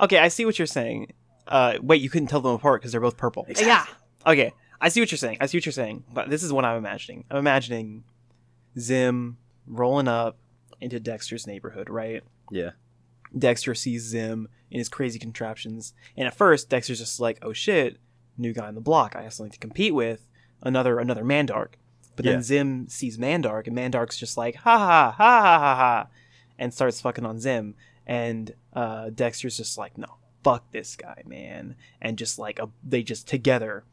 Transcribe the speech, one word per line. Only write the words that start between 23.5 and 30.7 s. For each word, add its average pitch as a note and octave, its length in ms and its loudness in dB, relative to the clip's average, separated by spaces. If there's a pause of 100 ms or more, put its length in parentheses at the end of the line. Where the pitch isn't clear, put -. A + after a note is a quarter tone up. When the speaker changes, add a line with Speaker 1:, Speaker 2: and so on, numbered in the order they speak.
Speaker 1:
and A#2 100 -6
Mandark's B2+ 420 -4
just - 180 -10
like, A#2+ 200 -4
"Ha A#3 220 6
ha, E3 380 6
ha A3+ 240 8
ha E3+ 180 8
ha C#3+ 180 4
ha," B2 300 4 (520)
and B2 140 -6
starts B2+ 280 0
fucking A#2+ 260 -4
on A2 120 -8
Zim. A2+ 360 -4 (320)
And, A#2 480 -6 (180)
uh, A2 380 -6
Dexter's A#2 480 -4
just - 200 -8
like, - 200 -12
"No, - 180 -14 (260)
fuck A#2+ 300 2